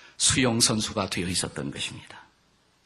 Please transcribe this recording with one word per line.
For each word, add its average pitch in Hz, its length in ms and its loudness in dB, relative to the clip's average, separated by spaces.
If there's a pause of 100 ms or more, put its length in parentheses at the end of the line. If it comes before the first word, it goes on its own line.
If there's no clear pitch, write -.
(180)
수영 123 420 4
선수가 107 500 0
되어 87 180 -4
있었던 76 440 -4
것입니다. - 540 -12 (600)